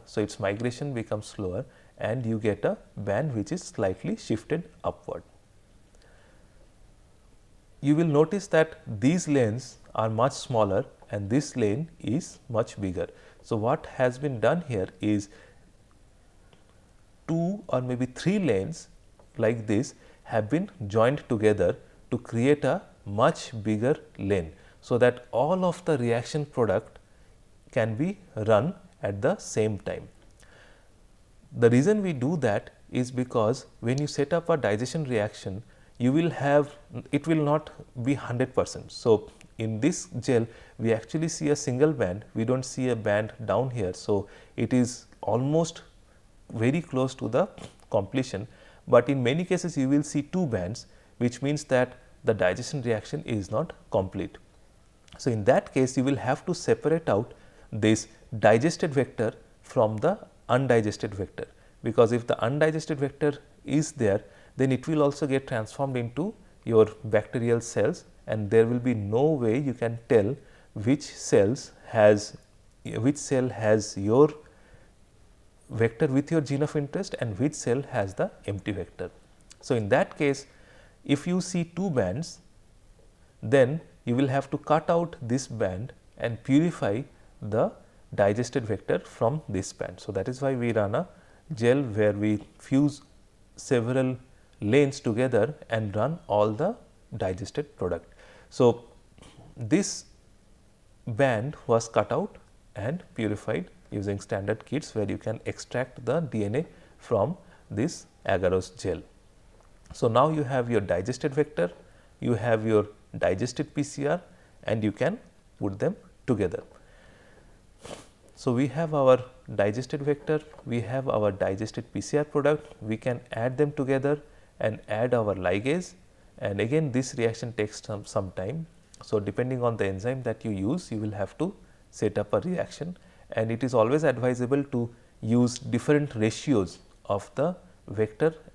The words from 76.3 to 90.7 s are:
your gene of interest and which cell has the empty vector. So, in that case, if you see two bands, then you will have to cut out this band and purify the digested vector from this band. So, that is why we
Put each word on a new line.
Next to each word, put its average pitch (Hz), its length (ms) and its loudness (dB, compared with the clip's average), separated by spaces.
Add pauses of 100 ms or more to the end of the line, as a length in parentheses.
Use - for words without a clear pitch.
your 160 120 0
gene 139 200 -4
of 151 140 -2
interest 156 460 -6
and 107 180 -4
which 135 140 0
cell 127 280 -2 (100)
has 98 240 -2
the 180 140 -2 (160)
empty 101 280 -6
vector. 90 360 -8 (520)
So, - 140 0
in 107 140 -2
that 147 280 2
case, 139 280 0 (600)
if 139 200 0
you 180 140 0
see 175 240 -4
two 180 260 -6
bands, 120 500 -2 (1040)
then 131 380 4 (240)
you 120 120 0
will 135 120 2
have 135 240 -2
to 147 60 -2
cut 156 320 0
out 170 320 0
this 123 260 -2
band 107 460 -4 (240)
and 117 260 -6
purify 135 600 2 (380)
the 117 300 0 (420)
digested 110 520 2
vector 107 340 -2
from 139 480 -2
this 92 240 -4
band. - 280 -10
So, - 120 -10
that 95 160 -4
is 127 140 -8
why 135 140 0
we 120 180 -2